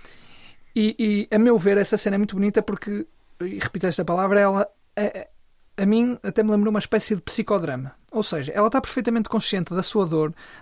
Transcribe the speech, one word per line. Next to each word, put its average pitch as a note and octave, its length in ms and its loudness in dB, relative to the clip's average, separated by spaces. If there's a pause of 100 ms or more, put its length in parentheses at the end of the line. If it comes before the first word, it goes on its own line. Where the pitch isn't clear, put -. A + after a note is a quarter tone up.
(760)
E, G#3+ 180 2 (360)
e, - 40 -2
a G#3 40 4
meu A#3 180 6
ver, G3 220 4
essa G3+ 180 0
cena G3 200 0
é - 20 0
muito G#3 180 -2
bonita G3+ 260 2
porque, G#3 440 -6 (340)
e F#3+ 180 -8
repito - 280 -6
esta F3 180 -2
palavra, F#3+ 340 2
ela, G3+ 300 2 (260)
a, - 880 -8
a G3 40 2
mim A#3 360 2
até G#3 200 -2
me G#3+ 80 2
lembrou G#3 200 2
uma G#3 100 0
espécie G#3+ 360 -2
de E3 60 -6
psicodrama. D3+ 720 -4 (180)
Ou G#3+ 100 -2
seja, D3+ 300 -4
ela G#3 140 2
está G3 140 2
perfeitamente A#3 480 -2
consciente F#3+ 460 -2
da F3+ 80 -2
sua G3 240 0
dor, D#3 280 0 (280)